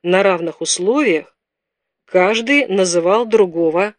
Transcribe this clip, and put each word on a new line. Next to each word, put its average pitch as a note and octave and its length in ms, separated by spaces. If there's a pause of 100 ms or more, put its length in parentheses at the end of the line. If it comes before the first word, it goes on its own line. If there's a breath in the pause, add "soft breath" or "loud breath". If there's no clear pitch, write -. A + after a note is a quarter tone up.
на F3+ 220
равных E3+ 380
условиях, F#3 720 (720)
каждый A3+ 600
называл F#3 580
другого F#3 720